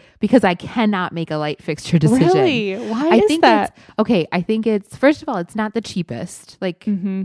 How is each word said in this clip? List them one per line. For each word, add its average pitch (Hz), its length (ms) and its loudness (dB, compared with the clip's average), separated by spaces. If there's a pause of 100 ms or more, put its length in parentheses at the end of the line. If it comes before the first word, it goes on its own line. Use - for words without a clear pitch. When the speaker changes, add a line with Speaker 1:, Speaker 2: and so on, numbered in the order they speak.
(200)
Speaker 1:
Because 226 240 4
I 190 100 2
cannot 208 580 -4
make 165 180 -6
a 156 60 -2
light 151 260 -6
fixture - 360 -2
decision. 214 300 4
Speaker 2:
Really? 285 480 2
Why 233 360 -4
Speaker 1:
I - 40 6
Speaker 2:
is 381 100 6
Speaker 1:
think 330 160 2
Speaker 2:
that? 214 340 4
Speaker 1:
it's, - 100 -20 (140)
okay, 208 320 2
I 175 100 -2
think 220 240 -2
it's, 214 300 -2
first 294 260 2
of 311 60 -10
all, 240 100 -4
it's 175 180 -8
not 214 160 -4
the 226 80 -4
cheapest. - 800 -10
Like, 185 200 -6
Speaker 2:
Mm-hmm. 202 260 -4 (180)